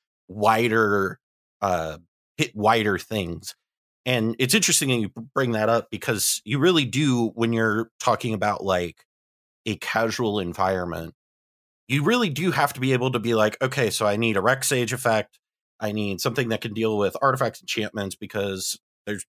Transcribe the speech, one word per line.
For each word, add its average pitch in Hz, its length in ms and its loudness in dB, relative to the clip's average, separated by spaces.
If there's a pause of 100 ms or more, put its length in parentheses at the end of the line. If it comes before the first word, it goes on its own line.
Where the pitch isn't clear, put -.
(280)
wider, 107 920 2 (420)
uh, 80 360 0 (400)
hit 147 180 -2
wider 107 420 4
things. 87 580 -6 (500)
And 117 340 0
it's 131 140 0
interesting 170 360 2
that 127 80 2
you 104 120 -2
b-, - 120 -16 (140)
bring 131 160 0
that 107 180 2
up 113 220 2
because - 540 -2
you 127 140 -2
really 160 260 4
do, 123 500 2
when 117 180 0
you're 110 460 0
talking 113 340 0
about, 104 300 -2
like, 90 420 -2 (600)
a 104 100 -2
casual 113 640 -2
environment, 87 760 -4 (720)
you 139 160 0
really 226 260 2
do 156 220 -2
have 143 220 2
to 135 60 -10
be 131 140 2
able 127 180 2
to 123 80 0
be 113 160 0
like, 107 260 4
Okay, 127 280 0
so - 180 -2
I 104 80 2
need 110 220 0
a 95 40 0
Rec 131 220 2
Sage 123 300 0
effect. 113 460 -2 (400)
I 107 120 -4
need 104 300 -4
something 120 280 -2
that 110 120 -2
can 110 120 -8
deal 110 240 0
with 101 240 2
artifacts, 127 400 0
enchantments, 104 540 -4
because 98 640 -6 (260)
there's 104 240 -8